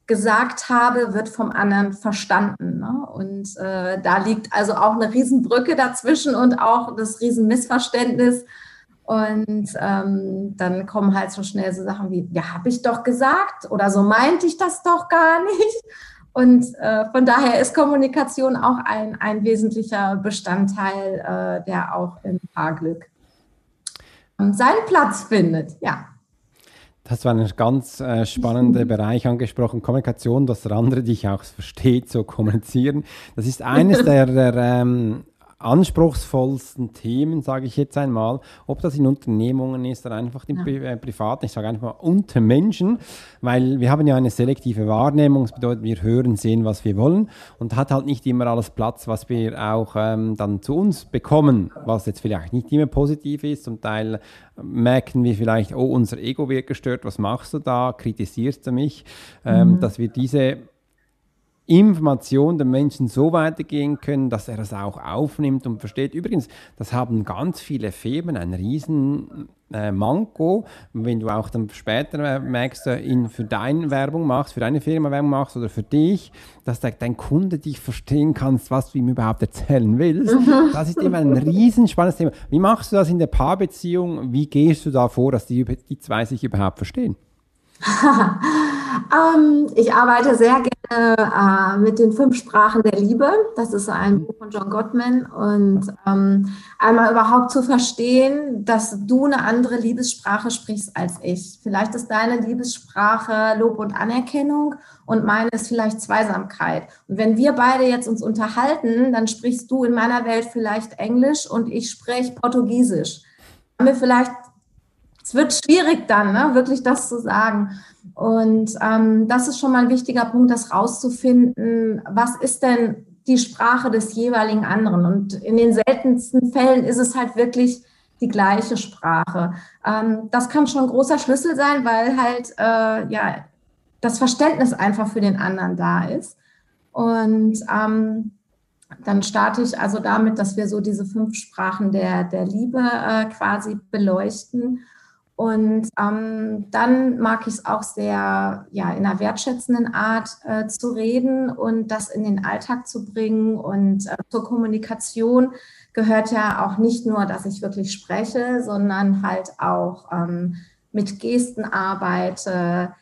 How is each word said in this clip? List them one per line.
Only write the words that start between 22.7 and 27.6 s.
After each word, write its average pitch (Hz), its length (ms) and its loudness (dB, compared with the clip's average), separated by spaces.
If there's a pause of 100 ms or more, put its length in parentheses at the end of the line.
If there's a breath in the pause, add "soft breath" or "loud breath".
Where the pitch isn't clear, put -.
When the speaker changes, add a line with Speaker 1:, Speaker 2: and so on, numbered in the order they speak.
Speaker 1:
ähm, 202 120 2
seinen 285 340 2
Platz 285 380 0
findet, 165 560 0
ja. - 260 -6 (1000 soft breath)
Speaker 2:
Das - 200 -6
war 120 100 2
ein 110 220 0
ganz, 123 440 0